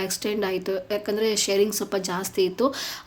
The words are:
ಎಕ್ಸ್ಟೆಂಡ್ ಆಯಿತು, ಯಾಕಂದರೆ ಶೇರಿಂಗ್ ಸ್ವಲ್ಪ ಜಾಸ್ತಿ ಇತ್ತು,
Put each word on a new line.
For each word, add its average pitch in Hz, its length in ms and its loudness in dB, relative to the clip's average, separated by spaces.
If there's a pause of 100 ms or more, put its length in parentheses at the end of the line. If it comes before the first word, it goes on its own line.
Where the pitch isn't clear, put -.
ಎಕ್ಸ್ಟೆಂಡ್ 208 420 -2
ಆಯಿತು, 190 280 -2 (180)
ಯಾಕಂದರೆ 208 440 0
ಶೇರಿಂಗ್ 202 380 4
ಸ್ವಲ್ಪ 202 220 -2
ಜಾಸ್ತಿ 185 480 0
ಇತ್ತು, 185 240 2 (380)